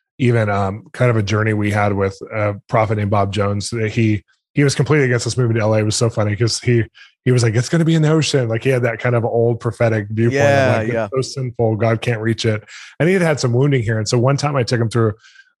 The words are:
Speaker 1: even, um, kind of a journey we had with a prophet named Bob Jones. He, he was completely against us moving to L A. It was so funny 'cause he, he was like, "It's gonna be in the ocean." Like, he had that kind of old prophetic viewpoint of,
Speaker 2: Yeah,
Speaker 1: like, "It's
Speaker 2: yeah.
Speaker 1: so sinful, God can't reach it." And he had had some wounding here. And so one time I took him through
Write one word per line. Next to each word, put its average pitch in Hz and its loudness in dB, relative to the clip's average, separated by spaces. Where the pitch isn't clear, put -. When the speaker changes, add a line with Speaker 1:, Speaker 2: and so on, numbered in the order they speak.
Speaker 1:
even, 117 2
um, 101 -4
kind 123 0
of 113 2
a 110 0
journey 107 0
we 104 -2
had 104 0
with 98 -2
a 104 -2
prophet 110 0
named 104 -2
Bob 101 0
Jones. 101 -2
He, 110 0
he 143 2
was 135 0
completely 147 2
against 123 0
us 113 -6
moving 117 0
to 113 0
L 110 2
A. 110 2
It 107 0
was 107 -2
so 120 0
funny 104 -2
'cause 110 -2
he, 120 2
he 127 2
was 123 2
like, 113 0
"It's 120 -2
gonna 165 0
be 165 2
in 160 2
the 151 2
ocean." 143 0
Like, 113 -4
he 135 0
had 127 0
that 117 -2
kind 123 0
of 117 0
old 117 0
prophetic 113 -2
viewpoint 113 0
of, - -
Speaker 2:
Yeah, 139 4
Speaker 1:
like, 110 -2
"It's 117 -2
Speaker 2:
yeah. 113 -2
Speaker 1:
so 135 -2
sinful, 120 -4
God 113 0
can't 117 -2
reach 110 -2
it." 107 -2
And 151 2
he 185 4
had 190 2
had 160 2
some 120 0
wounding 135 2
here. 110 -2
And 107 -4
so 127 2
one 131 2
time 143 -2
I 127 2
took 113 -2
him 113 0
through 113 2